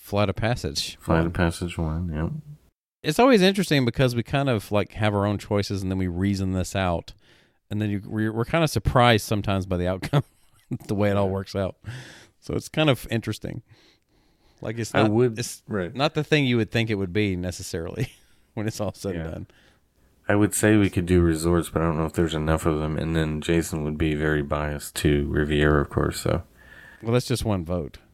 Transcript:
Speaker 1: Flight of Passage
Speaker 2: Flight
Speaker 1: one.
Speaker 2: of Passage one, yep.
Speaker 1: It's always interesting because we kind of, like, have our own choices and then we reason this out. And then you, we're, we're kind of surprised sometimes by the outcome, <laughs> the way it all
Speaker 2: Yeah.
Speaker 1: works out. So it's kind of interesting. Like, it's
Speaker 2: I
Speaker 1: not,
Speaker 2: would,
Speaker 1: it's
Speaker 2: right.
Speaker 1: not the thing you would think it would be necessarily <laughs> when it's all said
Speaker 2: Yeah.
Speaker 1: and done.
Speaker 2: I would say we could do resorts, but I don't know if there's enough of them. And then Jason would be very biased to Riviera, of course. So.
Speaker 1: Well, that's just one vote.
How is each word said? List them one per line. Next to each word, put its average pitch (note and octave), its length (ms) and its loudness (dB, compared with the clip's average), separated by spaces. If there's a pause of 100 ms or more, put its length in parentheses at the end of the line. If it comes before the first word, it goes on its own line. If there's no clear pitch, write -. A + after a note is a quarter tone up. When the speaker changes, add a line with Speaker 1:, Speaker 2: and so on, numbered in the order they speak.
Speaker 1:
Flight G2+ 220 2
of F#2+ 80 -2
Passage G#2+ 640 -4
Speaker 2:
Flight - 160 2
Speaker 1:
one. E2 100 2
Speaker 2:
of F2 60 -4
Passage E2+ 440 -2
one, E2 360 -4
yep. D#2 180 -2 (720)
Speaker 1:
It's D#3 160 -2
always A#3+ 220 8
interesting F#3 420 2
because A#2+ 320 2
we A#2 80 0
kind C#3 260 -2
of, A2 220 -2
like, G2+ 220 0
have G#2+ 200 0
our G2+ 120 2
own G#2 120 0
choices G2+ 440 -2
and F#2+ 100 -2
then F#2+ 60 -2
we F#2 100 0
reason F#2+ 460 0
this F#2 220 -2
out. F2+ 360 -2 (580)
And G#2 120 -4
then G#2 80 0
you, G2+ 160 -2
we're, G#2+ 260 -2
we're A2+ 140 -2
kind E3 180 0
of D3+ 60 2
surprised A#2+ 560 4
sometimes G2 400 0
by F#2+ 100 -4
the F2 120 0
outcome, F#2+ 360 0 (300)
<laughs> - 340 -14
the A2 80 -2
way G2+ 140 2
it G2+ 80 0
all G2+ 100 2
Speaker 2:
Yeah. F#2+ 60 -2
Speaker 1:
works G2 240 -8
out. F#2 180 -2 (640)
So - 140 -10
it's - 160 -6
kind D#3 200 2
of B2+ 220 0
interesting. A2 500 -6 (1000)
Like, A2+ 180 -8
it's A2 160 -4
Speaker 2:
I G#2 80 4
Speaker 1:
not, A2 80 4
Speaker 2:
would, A#2 280 2
Speaker 1:
it's - 280 -8
Speaker 2:
right. F#2+ 260 -4
Speaker 1:
not C3+ 220 -2
the D#3 80 -2
thing D3 220 2
you B2 120 2
would G#2+ 140 0
think A#2 180 0
it A2 60 0
would F#2+ 180 -4
be G#2 220 0
necessarily F2 760 -6 (220)
<laughs> - 220 -20
when G#2+ 120 -4
it's - 140 -8
all G2 120 -4
said F#2+ 220 -6
Speaker 2:
Yeah. E2 60 -6
Speaker 1:
and D#2+ 100 -8
done. F2+ 160 -10 (840)
Speaker 2:
I G#2 60 4
would G2+ 200 4
say G#2+ 220 4
we G2 120 4
could F2+ 160 -2
do F2+ 160 6
resorts, E2 480 2
but D#2+ 120 -2
I E2 40 0
don't E2 120 0
know D#2+ 80 0
if D#2 80 -6
there's E2 200 0
enough D#2 320 0
of D#2 140 0
them. D#2 180 -4
And D#2+ 180 -2
then D#2 260 0
Jason E2 420 0
would D2+ 140 -4
be D#2 180 0
very D2+ 260 0
biased D2 560 -4
to D2 320 2
Riviera, D2+ 520 2
of C#2 80 -2
course. - 320 -2
So. - 220 -2 (600)
Speaker 1:
Well, A2+ 100 -2
that's B2 140 0
just - 180 -2
one G2 200 -2
vote. E2 340 -6 (140)